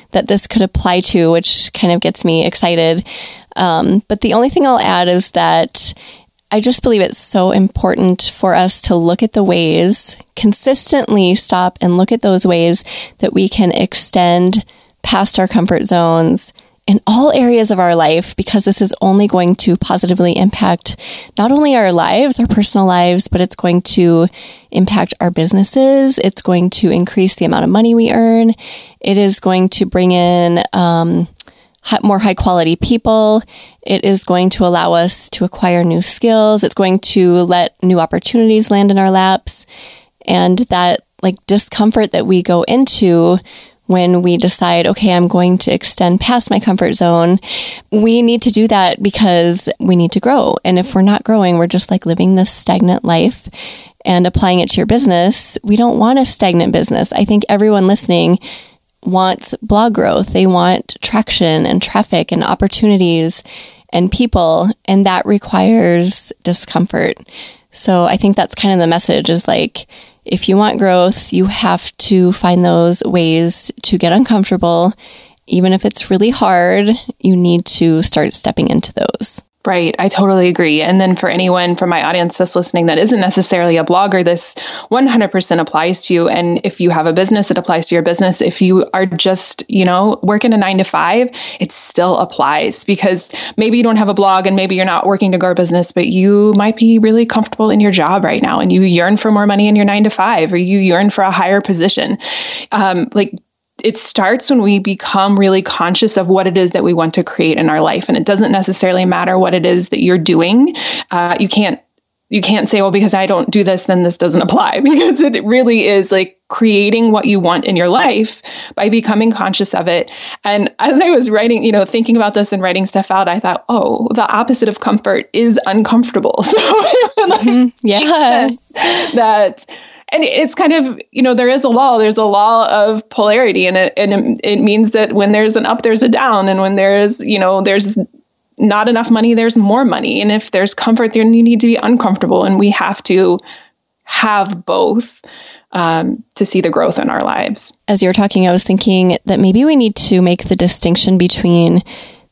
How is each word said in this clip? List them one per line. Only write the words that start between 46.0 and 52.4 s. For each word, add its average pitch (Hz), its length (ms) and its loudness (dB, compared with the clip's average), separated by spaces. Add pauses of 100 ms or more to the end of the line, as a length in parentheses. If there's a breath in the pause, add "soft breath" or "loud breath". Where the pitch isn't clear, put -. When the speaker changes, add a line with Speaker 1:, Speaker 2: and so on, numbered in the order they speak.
Speaker 1:
past 247 260 -2
my 202 100 0
comfort 190 360 0
zone," 175 440 2 (540 loud breath)
we 226 300 2
need 233 180 2
to 254 100 0
do 214 180 2
that 190 340 0
because 175 640 0 (100)
we 185 180 2
need 170 160 2
to 233 80 -2
grow. 262 440 0
And 180 140 2
if 185 160 -4
we're 190 80 2
not 202 220 2
growing, 190 340 2
we're 170 80 2
just, 185 240 -2
like, 190 160 -2
living 180 280 2
this 190 160 2